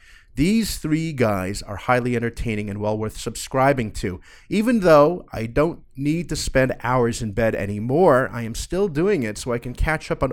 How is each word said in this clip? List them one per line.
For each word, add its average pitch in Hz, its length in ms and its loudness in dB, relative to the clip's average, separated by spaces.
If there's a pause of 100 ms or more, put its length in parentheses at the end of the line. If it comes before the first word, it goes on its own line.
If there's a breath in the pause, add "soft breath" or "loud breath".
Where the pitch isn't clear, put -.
(360 soft breath)
These 202 420 2
three 160 340 -2
guys 101 500 -2
are 104 140 -12
highly 123 380 0
entertaining 113 560 -4
and 98 80 -8
well 107 180 -2
worth 107 220 -6
subscribing 131 760 0
to. 95 280 -6 (280 soft breath)
Even 220 320 2
though 165 520 6
I 113 140 -6
don't 143 340 -2 (160)
need 156 320 -2
to 156 80 -4
spend 131 480 0
hours 120 380 0
in 107 100 -6
bed 110 240 2
anymore, 123 760 4
I 120 100 -8
am 113 120 -8
still 190 320 -2
doing 165 380 0
it 107 140 -6
so 127 140 -4
I 120 60 -2
can 120 160 -10
catch - 380 -2
up 160 100 -2
on 135 100 -2